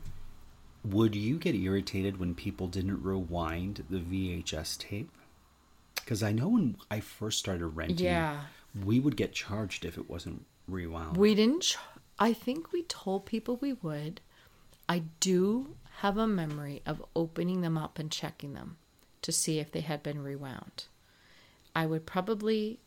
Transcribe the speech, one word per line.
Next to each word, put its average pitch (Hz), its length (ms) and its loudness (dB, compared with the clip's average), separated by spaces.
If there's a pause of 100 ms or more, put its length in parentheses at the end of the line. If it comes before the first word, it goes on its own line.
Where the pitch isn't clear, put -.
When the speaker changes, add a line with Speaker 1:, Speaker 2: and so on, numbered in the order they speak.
(840)
Speaker 1:
Would 107 320 4
you 110 220 0
get 165 180 0
irritated 95 640 0
when 87 160 0
people 95 320 -4
didn't 95 360 0
rewind 87 840 -2
the 95 100 -2
V 92 340 -2
H 85 200 -6
S 78 240 -4
tape? - 340 -8 (920)
'Cause 110 180 0
I 104 80 4
know 117 180 2
when 180 260 4 (160)
I 107 80 0
first - 400 -4
started - 280 -2
renting, 80 380 0
Speaker 2:
Yeah. 160 400 2 (380)
Speaker 1:
we 110 160 6
would 139 160 4
get 95 180 0
charged 101 520 -4
if 85 120 -6
it - 120 -8
wasn't - 360 -8 (220)
rewound. 85 500 -4
Speaker 2:
We 208 180 10
didn't 240 260 6
ch-, - 160 2 (400)
I 220 160 6
think 277 400 -4
we 349 100 0
told 196 420 -4
people 233 320 -4
we 277 160 -2
would. 156 460 -6 (720)
I 175 140 2 (160)
do 208 560 4 (220)
have 202 200 4
a 226 100 4
memory 147 580 0
of 151 180 -4 (120)
opening 170 460 0
them 165 160 2
up 156 220 -4
and 156 120 -4
checking 143 420 -6
them 67 240 -12 (440)
to - 100 -4
see 160 280 2
if 151 120 -4
they 160 100 -4
had 147 200 -4
been 147 220 -6
rewound. 139 600 -10 (920)
I 160 100 2
would 160 220 -2
probably 214 800 0